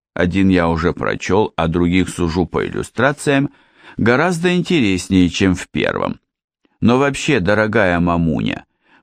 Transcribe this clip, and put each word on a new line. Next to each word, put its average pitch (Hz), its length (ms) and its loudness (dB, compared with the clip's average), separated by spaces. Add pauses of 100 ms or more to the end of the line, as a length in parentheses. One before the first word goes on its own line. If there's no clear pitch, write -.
(140)
один 92 340 2
я 87 200 2
уже 82 240 0
прочёл, 71 640 -2
а 82 120 -2
других 87 400 0
сужу 85 380 -2
по 53 200 -4
иллюстрациям, 139 840 -2 (460)
гораздо 165 600 0
интереснее, 98 720 2
чем 92 260 0
в - 140 -10
первом. 50 520 -4 (600)
Но 117 180 4
вообще, 139 420 0
дорогая 101 600 0
мамуня, 78 680 -2 (360)